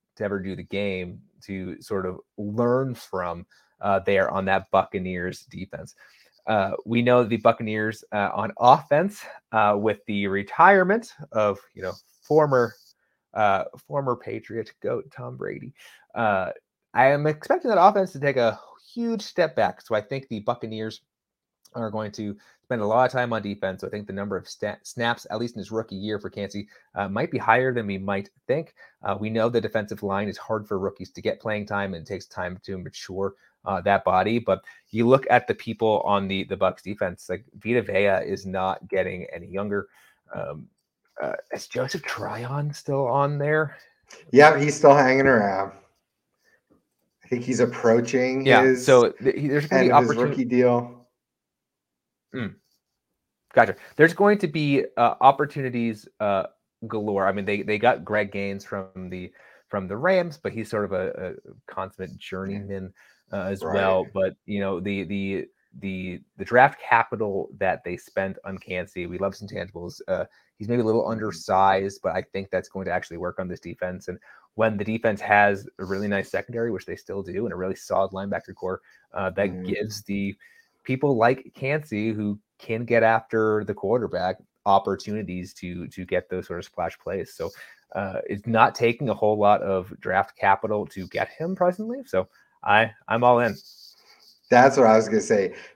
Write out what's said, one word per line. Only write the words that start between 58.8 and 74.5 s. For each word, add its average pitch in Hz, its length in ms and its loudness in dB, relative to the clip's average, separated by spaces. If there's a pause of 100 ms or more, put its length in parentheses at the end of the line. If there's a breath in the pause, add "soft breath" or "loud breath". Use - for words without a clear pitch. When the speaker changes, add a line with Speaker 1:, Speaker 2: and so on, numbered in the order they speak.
Speaker 1:
the, 90 220 -12 (380 soft breath)
from 98 180 -6
the 95 80 -6
Rams, 170 420 0
but - 140 -8
he's 107 180 -10
sort 107 160 -2
of 95 60 -6
a, 92 200 -4
a 90 220 -10 (320)
consummate 95 520 -12
journeyman, 98 760 -10 (380 soft breath)
uh, 101 120 -6
as 95 200 -6
Speaker 2:
Right. - 100 -6
Speaker 1:
well. 95 400 2
But, 95 220 -2 (100)
you 101 140 -6
know, 98 220 -4
the, 98 240 -4
the, 98 420 -6 (320)
the, 92 420 -8 (140)
the 98 80 -10
draft 131 380 4
capital 107 760 -2
that 92 280 -2
they 87 100 -8
spent 95 480 -6
on 95 140 -12
Kancey, 90 500 -8
we 87 100 -10
love 95 160 -4
some 101 140 -16
tangibles. 90 600 -12
Uh, 90 160 -2 (320)
he's 104 100 -12
maybe 120 140 0
a 110 40 0
little 110 180 2
Speaker 2:
Mm-hmm. 113 100 -2
Speaker 1:
undersized, 98 880 0
but 90 140 -2
I 92 40 -4 (120)
think 95 180 -8
that's 90 160 -4
going 95 180 -10
to 90 60 -6
actually 87 260 -6
work 87 220 -8
on 92 80 -8
this 87 140 -10
defense. 90 480 -10
And 90 100 -10 (360 soft breath)